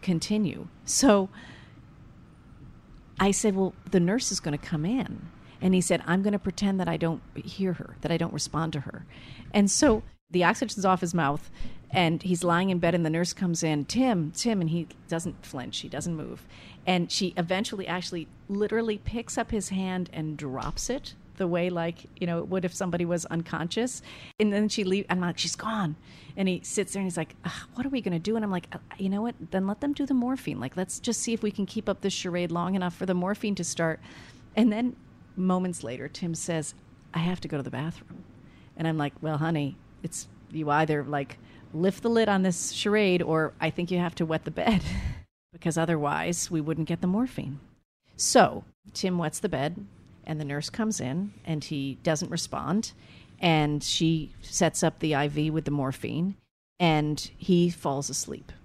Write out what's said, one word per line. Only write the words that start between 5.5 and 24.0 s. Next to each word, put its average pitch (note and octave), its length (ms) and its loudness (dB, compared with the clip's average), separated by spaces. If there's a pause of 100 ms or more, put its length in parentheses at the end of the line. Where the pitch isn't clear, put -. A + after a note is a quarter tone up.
And F#3 140 6
he F#3 60 6
said, E3+ 260 2
"I'm F3+ 160 4
gonna G3+ 180 2
pretend G3 400 0
that E3+ 80 2
I E3 80 0
don't E3 260 0 (120)
hear F#3 400 -2
her, - 260 -12
that D3+ 120 -2
I E3 40 2
don't E3 160 0
respond D#3 420 -2
to C#3+ 60 -2
her." - 260 -10 (460)
And G3+ 180 6
so - 320 6 (280)
the F3+ 140 4
oxygen's G#3 400 2
off F#3 160 6
his F3 140 -2
mouth, D3+ 360 0 (400)
and E3+ 320 2
he's F3+ 220 0
lying F3+ 260 4
in F3+ 80 2
bed, E3+ 160 4
and E3+ 120 4
the D#3 40 2
nurse E3+ 220 2
comes E3+ 300 0
in, D3+ 220 2
"Tim, G3 480 2
Tim," A3 280 0
and D#3+ 100 2
he E3 180 -2 (200)
doesn't E3 380 -6
flinch, - 320 -8
he - 100 -10
doesn't E3 280 -4
move. B2+ 300 -10 (380)
And F3+ 260 2
she F3+ 260 0
eventually F#3+ 500 -2
actually F3 420 -6 (200)
literally G#3 500 0
picks - 400 -4
up A#3 140 -2
his G#3 160 -2
hand F#3 440 -2
and D#3 240 -4
drops C3+ 540 -6
it C4 240 -6 (220)
the F#3+ 100 -2
way, F3 240 0
like, E3+ 360 -4 (120)
you F3+ 80 -2
know, E3+ 120 0
it - 100 -4
would F3+ 160 0
if F3 100 -2
somebody F3 300 -2
was E3+ 220 0
unconscious. E3+ 760 -4 (360)